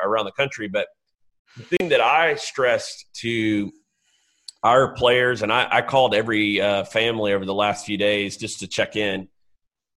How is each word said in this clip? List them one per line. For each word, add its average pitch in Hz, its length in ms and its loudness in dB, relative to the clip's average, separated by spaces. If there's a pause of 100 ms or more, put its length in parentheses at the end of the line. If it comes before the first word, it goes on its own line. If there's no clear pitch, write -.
around 104 220 0
the 98 80 -10
country, 135 340 -6
but 98 220 -4 (680)
the 120 60 -16
thing 175 280 -2
that 131 100 4
I 147 340 4
stressed - 720 -2 (140)
to 110 500 -2 (920)
our 123 300 4
players, 123 480 2
and 107 100 0
I, 123 180 2
I 120 120 2
called 123 340 2
every, 104 440 0
uh, 98 220 2
family 110 500 -2
over 95 120 -2
the 95 100 -4
last 104 320 0
few 107 100 -6
days 101 400 0
just - 220 -10
to 95 80 -12
check - 300 -4
in. 98 320 -4 (680)